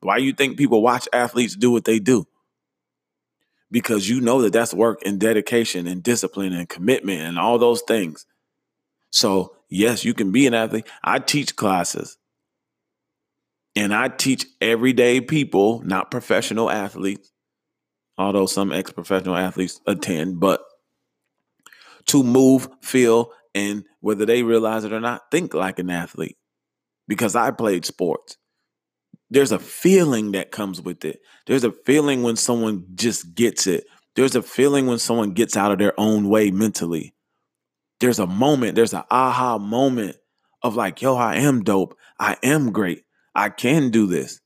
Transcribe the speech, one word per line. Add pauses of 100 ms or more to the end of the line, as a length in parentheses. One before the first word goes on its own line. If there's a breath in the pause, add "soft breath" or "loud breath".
Why
you
think
people
watch
athletes
do
what
they
do? (1400)
Because
you
know
that
that's
work
and
dedication
and
discipline
and
commitment
and
all
those
things. (840)
So, (120)
yes,
you
can
be
an
athlete. (160 loud breath)
I
teach
classes. (1600)
And
I
teach (140)
everyday
people,
not
professional
athletes, (840)
although
some
ex-professional
athletes
attend,
but (1400 loud breath)
to
move, (120)
feel, (240 soft breath)
and (160)
whether
they
realize
it
or
not,
think
like
an
athlete. (720)
Because
I
played
sports. (960)
There's
a
feeling
that
comes
with
it. (260 soft breath)
There's
a
feeling
when
someone
just
gets
it. (300 soft breath)
There's
a
feeling
when
someone
gets
out
of
their
own
way
mentally. (840)
There's
a
moment,
there's
an
aha
moment (460)
of
like,
"Yo,
I
am
dope. (240 soft breath)
I
am
great. (300)
I
can
do
this."